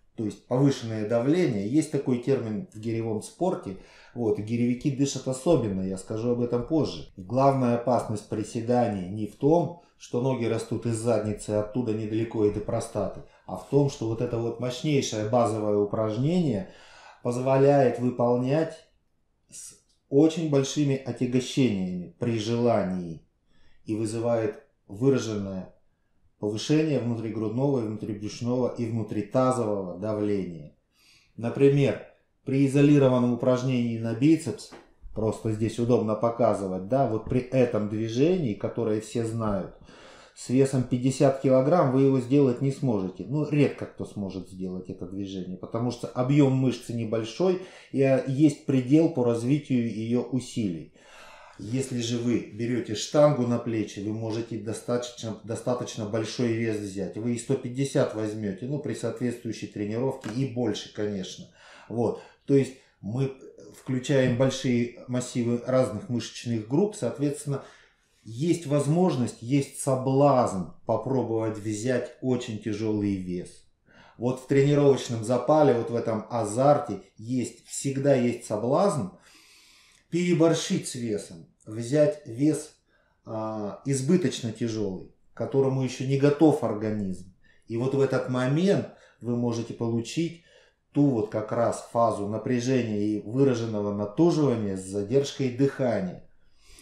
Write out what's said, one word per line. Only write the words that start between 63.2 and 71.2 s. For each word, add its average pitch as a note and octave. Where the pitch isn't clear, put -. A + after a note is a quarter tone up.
включаем B2+
большие B2
массивы A#2+
разных B2+
мышечных A#2
групп, F3+
соответственно, C#3
есть C#3+
возможность, C#3+
есть C3+
соблазн B2+
попробовать A2